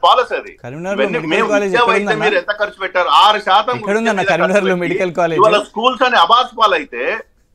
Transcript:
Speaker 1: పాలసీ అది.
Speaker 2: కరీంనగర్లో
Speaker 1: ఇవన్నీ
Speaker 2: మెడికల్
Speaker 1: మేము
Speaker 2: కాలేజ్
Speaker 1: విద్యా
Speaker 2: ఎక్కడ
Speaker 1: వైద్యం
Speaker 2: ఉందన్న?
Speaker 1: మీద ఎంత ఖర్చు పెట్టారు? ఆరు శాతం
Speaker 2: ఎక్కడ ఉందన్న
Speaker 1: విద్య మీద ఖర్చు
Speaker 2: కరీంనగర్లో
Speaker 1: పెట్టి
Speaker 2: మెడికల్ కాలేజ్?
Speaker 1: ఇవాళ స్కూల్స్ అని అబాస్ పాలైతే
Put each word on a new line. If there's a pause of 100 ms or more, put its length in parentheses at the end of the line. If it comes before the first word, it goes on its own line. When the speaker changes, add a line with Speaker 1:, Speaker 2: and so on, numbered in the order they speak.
Speaker 1:
పాలసీ
అది.
Speaker 2:
కరీంనగర్లో
Speaker 1:
ఇవన్నీ
Speaker 2:
మెడికల్
Speaker 1:
మేము
Speaker 2:
కాలేజ్
Speaker 1:
విద్యా
Speaker 2:
ఎక్కడ
Speaker 1:
వైద్యం
Speaker 2:
ఉందన్న?
Speaker 1:
మీద
ఎంత
ఖర్చు
పెట్టారు?
ఆరు
శాతం
Speaker 2:
ఎక్కడ
ఉందన్న
Speaker 1:
విద్య
మీద
ఖర్చు
Speaker 2:
కరీంనగర్లో
Speaker 1:
పెట్టి
Speaker 2:
మెడికల్
కాలేజ్?
Speaker 1:
ఇవాళ
స్కూల్స్
అని
అబాస్
పాలైతే (360)